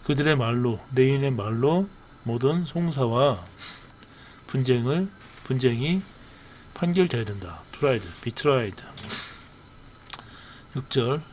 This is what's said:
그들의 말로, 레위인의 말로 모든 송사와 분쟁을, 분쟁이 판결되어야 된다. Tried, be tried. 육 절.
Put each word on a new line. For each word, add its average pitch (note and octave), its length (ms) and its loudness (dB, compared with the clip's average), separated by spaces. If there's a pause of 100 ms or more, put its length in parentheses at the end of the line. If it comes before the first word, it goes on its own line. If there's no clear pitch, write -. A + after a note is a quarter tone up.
그들의 D3 320 2
말로, A#2+ 460 0 (120)
레위인의 C3+ 380 4
말로 B2+ 560 0 (360)
모든 C3+ 420 0
송사와 C3+ 760 0 (1040)
분쟁을, C3 600 2 (360)
분쟁이 C3 560 0 (720)
판결되어야 F3 500 2
된다. G2 380 -8 (100)
Tried, B2 340 0 (160)
be A#2 120 -6
tried. B2+ 500 0 (1900)
육 C3+ 140 -6
절. C3+ 320 0 (120)